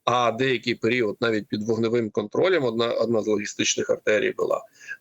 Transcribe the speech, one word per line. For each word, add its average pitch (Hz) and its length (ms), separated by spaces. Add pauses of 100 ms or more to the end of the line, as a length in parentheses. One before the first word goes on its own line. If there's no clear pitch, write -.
а 120 280
деякий 120 420
період 113 460
навіть 110 260
під 104 160
вогневим 113 480
контролем, 139 540
одна, 117 280
одна 113 300
з 101 40
логістичних 107 640
артерій 107 420
була, - 320 (360)